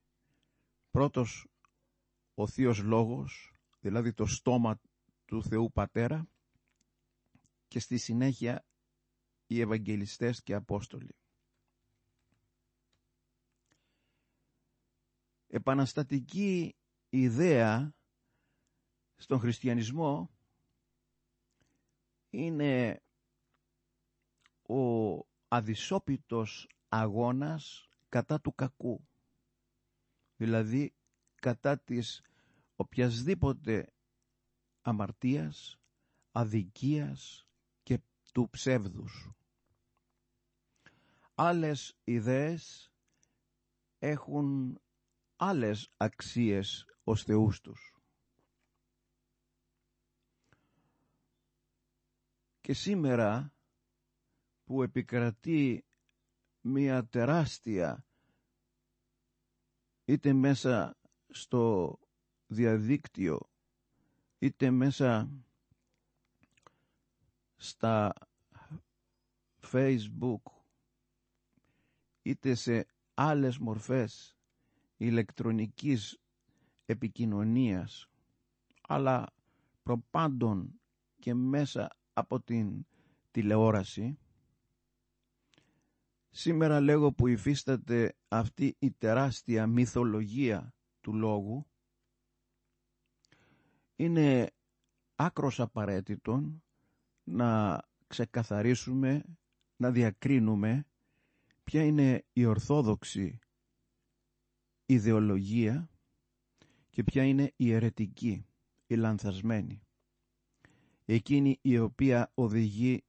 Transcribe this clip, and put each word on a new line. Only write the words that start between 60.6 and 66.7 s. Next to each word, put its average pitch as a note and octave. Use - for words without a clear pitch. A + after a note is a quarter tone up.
στο A2
διαδίκτυο, G#2+
είτε C3+
μέσα B2+